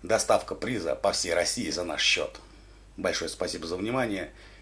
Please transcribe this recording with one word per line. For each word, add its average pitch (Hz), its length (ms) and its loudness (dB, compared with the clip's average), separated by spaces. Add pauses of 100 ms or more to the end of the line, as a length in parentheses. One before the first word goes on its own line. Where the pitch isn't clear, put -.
Доставка - 540 2
приза 101 400 -2
по 98 160 2
всей 85 240 0
России 87 340 2
за 87 140 -2
наш 80 180 -4
счёт. - 380 2 (580)
Большое 87 320 0
спасибо 85 380 -4
за 87 100 -2
внимание 107 560 -2 (280)